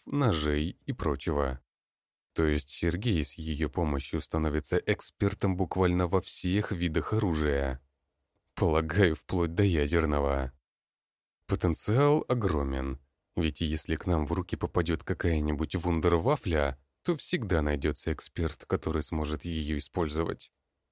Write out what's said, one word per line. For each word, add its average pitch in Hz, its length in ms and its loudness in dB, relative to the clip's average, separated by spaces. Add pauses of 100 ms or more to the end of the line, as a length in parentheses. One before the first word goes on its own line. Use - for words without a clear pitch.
ножей 76 800 0
и 135 80 -4
прочего. 71 680 -2 (720)
То 80 100 2
есть 73 240 0
Сергей 87 540 0
с - 120 -8
её 78 340 -2
помощью 76 500 -2
становится 78 580 0
экспертом - 800 -2
буквально 90 520 2
во 92 120 2
всех 95 540 -2
видах 85 400 0
оружия. 76 680 0 (760)
Полагаю, 80 600 4
вплоть 85 400 -2
до 101 80 4
ядерного. 73 880 2 (960)
Потенциал 117 800 2
огромен, 69 720 0 (380)
ведь 80 240 0
если 78 340 -2
к - 100 -6
нам 82 200 2
в 73 80 -4
руки - 240 -4
попадёт 82 480 -2
какая-нибудь 78 720 0
вундервафля, 82 1000 0 (280)
то 170 100 0
всегда 95 460 0
найдётся 73 500 0
эксперт, - 540 -6
который 80 380 -2
сможет 76 420 -4
её 78 320 -2
использовать. 80 760 -4 (400)